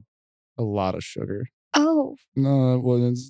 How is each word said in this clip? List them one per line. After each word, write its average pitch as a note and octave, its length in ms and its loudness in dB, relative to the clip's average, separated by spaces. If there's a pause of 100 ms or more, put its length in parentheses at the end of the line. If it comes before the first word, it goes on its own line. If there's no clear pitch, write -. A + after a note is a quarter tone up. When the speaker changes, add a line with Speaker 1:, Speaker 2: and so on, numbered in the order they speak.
(580)
Speaker 1:
a A#2+ 60 -2
lot G2+ 320 0
of - 80 -8
sugar. - 460 -8 (240)
Speaker 2:
Oh. D4 420 2 (200)
Speaker 1:
No, C3+ 400 2
it B2 60 0
wasn't. B2 360 2 (120)